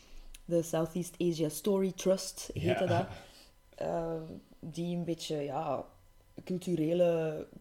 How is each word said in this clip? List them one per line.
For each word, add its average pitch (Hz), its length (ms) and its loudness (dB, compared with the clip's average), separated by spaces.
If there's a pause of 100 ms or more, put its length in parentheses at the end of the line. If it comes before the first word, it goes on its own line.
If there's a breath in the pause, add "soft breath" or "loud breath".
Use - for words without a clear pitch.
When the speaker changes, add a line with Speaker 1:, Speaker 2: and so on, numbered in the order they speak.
(460 loud breath)
Speaker 1:
De 170 160 4
Southeast 165 600 -2
Asia 165 280 2
Story 190 420 2
Trust - 600 0
heette 165 300 2
Speaker 2:
Ja. 180 160 4
Speaker 1:
dat. 190 80 0 (680 loud breath)
Eh, 165 460 -2 (380)
die 170 360 -4
een 175 80 -2
beetje, 165 340 -4
ja, 143 480 -2 (580)
culturele 170 1040 2 (140)